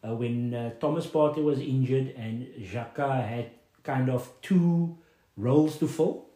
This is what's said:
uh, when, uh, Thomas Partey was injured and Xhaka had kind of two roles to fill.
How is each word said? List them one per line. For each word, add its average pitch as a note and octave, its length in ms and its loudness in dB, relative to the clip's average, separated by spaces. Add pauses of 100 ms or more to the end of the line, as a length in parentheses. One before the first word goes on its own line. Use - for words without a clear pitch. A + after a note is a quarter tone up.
uh, A2+ 100 -6
when, A#2+ 380 -2
uh, A#2 180 -6 (100)
Thomas D#3 240 0
Partey D3+ 380 2
was C#3+ 160 2
injured C3 580 0
and A#2 300 -8 (120)
Xhaka A#2+ 680 -4
had A2+ 260 -6 (320)
kind B2+ 260 0
of G#2 180 -2 (140)
two E3+ 560 2 (400)
roles C#3+ 400 4
to D#3 100 0
fill. - 380 -2 (100)